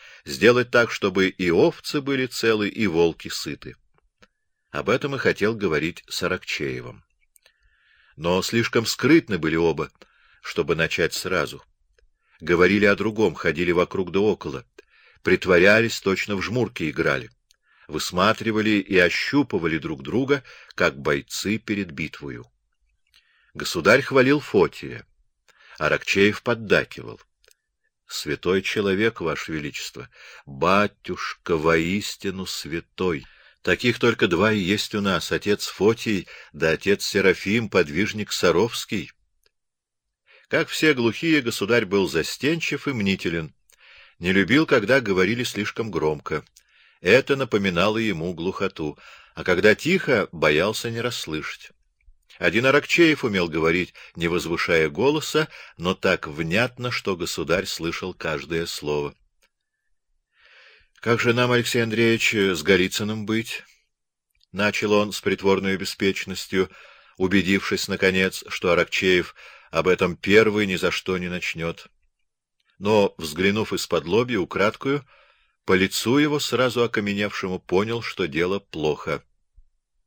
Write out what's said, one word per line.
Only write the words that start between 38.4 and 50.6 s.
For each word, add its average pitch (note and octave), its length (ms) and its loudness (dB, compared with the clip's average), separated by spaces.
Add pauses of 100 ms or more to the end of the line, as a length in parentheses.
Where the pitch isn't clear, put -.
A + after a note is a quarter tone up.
Как D3+ 220 0
все D#3 240 2
глухие, C3+ 480 0
государь A2+ 440 0
был G2 220 2
застенчив C#3 800 -2
и C#3+ 60 -4
мнителен, F#2+ 600 -2 (640)
не F2 120 -2
любил, G2 360 4
когда B2+ 340 4
говорили G2+ 420 0
слишком A2 460 -6
громко. D2+ 560 -4 (560)
Это B2+ 340 4
напоминало G#2 640 0
ему F#2 360 -4
глухоту, E2 640 -6 (340)
а D#2 100 -10
когда F#2+ 300 6
тихо, C#3+ 580 0
боялся E2 600 0